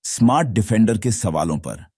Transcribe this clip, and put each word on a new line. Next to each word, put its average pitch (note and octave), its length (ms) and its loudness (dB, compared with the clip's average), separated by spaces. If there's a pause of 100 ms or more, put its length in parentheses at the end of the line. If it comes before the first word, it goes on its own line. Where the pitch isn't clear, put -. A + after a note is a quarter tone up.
स्मार्ट C3 420 2
डिफेंडर A2 500 2
के A#2+ 140 -2
सवालों D#2 460 -2
पर A1+ 280 -10 (120)